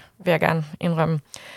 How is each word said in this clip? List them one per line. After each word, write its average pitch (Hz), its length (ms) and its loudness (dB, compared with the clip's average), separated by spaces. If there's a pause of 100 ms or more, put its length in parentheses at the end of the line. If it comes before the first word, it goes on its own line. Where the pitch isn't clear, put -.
(180)
vil 180 140 0
jeg 160 80 4
gerne 165 260 2 (140)
indrømme. 160 400 0 (380)